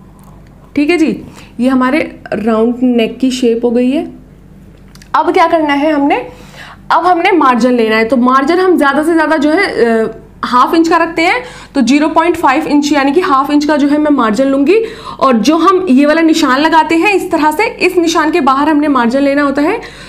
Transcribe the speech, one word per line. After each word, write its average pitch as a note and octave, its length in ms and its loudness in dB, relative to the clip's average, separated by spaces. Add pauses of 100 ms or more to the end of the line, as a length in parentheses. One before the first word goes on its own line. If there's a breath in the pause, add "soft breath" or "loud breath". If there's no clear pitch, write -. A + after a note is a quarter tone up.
(760)
ठीक D4 140 0
है F4 80 0
जी, C#4+ 260 -2 (360 loud breath)
ये B3 100 0
हमारे C4 300 0 (340)
round A3 500 0
neck A#3 360 0
की C4 120 0
shape A#3 340 0
हो A#3+ 60 0
गई B3 200 0
है। D#4+ 120 -4 (1120)
अब D4+ 180 0
क्या F4 140 2
करना D#4+ 260 0
है C#4+ 180 0
हमने, D4 240 0 (760 loud breath)
अब D#4 140 0
हमने F4+ 260 2
margin B3+ 400 2
लेना A3 240 0
है। A3 100 2
तो B3 120 0
margin C4+ 420 2
हम F#4 180 2
ज़्यादा C#4 260 0
से E4 100 0
ज़्यादा D#4 240 0
जो D4 140 0
है, F#4 140 0 (400)
अ, G#3 60 -6 (320)
हाफ B3+ 300 0
इंच E4 140 2
का E4+ 100 2
रखते E4 240 -2
हैं, A4 220 -2 (320 loud breath)
तो C#4 60 2
ज़ीरो D4 280 2
पॉइंट E4 280 0
फ़ाइव D4 300 0
इंच D4 240 0
यानी C#4 200 2
कि E4 100 2
हाफ C#4+ 300 0
इंच D4 140 0
का D4+ 120 0
जो C#4+ 100 0
है C#4+ 100 0
मैं D4+ 140 0
margin B3 360 0
लूँगी। C#4 320 2 (400 loud breath)
और B3+ 180 2
जो D4+ 200 2
हम F4+ 320 2
ये C4+ 160 4
वाला D4+ 160 2
निशान D4+ 380 2
लगाते D#4+ 360 2
हैं G4 180 2
इस F#4 180 -2
तरह D4+ 200 0
से, G#4 160 -2
इस F4+ 300 -2
निशान E4 340 0
के E4+ 100 0
बाहर C4+ 280 2
हमने D4+ 180 2
margin B3+ 340 0
लेना C#4 200 0
होता C#4+ 200 -2
है, G4 200 -2 (280 loud breath)